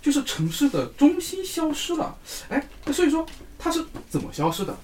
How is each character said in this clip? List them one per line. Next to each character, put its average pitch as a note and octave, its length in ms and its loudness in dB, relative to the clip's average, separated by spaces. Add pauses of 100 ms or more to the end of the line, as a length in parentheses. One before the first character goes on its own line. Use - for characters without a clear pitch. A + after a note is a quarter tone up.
就 D4 100 4
是 C#4 140 4
城 D#3+ 260 0
市 C#4+ 160 2
的 C3+ 200 2 (100)
中 E4+ 240 6
心 F#4 240 -6
消 D#4 260 0
失 E4+ 240 -2
了。 - 220 -4 (320)
哎， C#4 120 0 (220)
那 D4+ 80 -2
所 F4 140 4
以 D4 40 6
说 D#4+ 160 2 (320)
它 E4 140 -2
是 E4 100 0 (280)
怎 - 120 -2
么 - 120 -6
消 D#3+ 180 0
失 F#3+ 140 -4
的？ - 180 -6